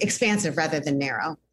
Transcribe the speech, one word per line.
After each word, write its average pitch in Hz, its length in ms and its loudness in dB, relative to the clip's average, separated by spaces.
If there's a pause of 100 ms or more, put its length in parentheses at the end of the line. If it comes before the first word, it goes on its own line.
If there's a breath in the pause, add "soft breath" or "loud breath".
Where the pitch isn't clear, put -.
expansive 202 540 2
rather 156 220 0
than 143 180 0
narrow, 139 400 -2 (160)